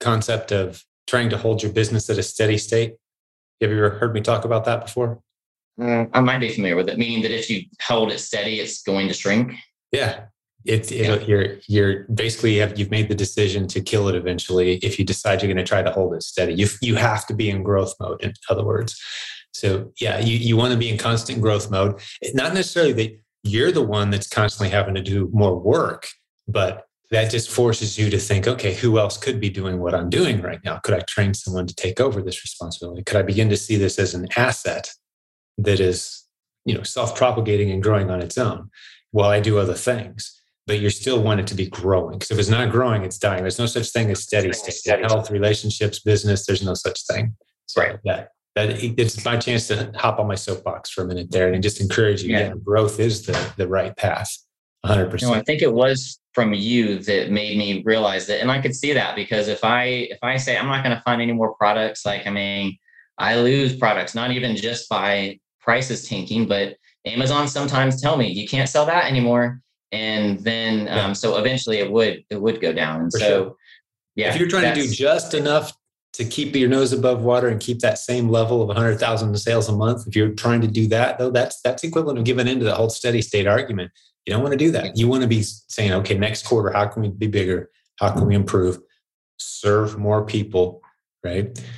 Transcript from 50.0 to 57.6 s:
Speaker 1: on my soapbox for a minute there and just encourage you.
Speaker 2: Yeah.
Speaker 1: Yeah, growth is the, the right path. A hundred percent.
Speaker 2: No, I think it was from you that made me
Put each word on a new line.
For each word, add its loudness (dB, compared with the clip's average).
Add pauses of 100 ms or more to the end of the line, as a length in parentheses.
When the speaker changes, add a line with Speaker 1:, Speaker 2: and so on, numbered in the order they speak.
Speaker 1:
on 0
my -2
soapbox -8
for -4
a -4
minute -6
there 4
and 0
just -2
encourage 2
you. -4
Speaker 2:
Yeah. 2
Speaker 1:
Yeah, -8 (100)
growth 2
is 0
the, -4
the -2
right -2
path. -2 (540)
A 0
hundred 2
percent. 0
Speaker 2:
No, 2
I 0
think 0
it 4
was 0 (160)
from 2
you 2
that 0
made 0
me -2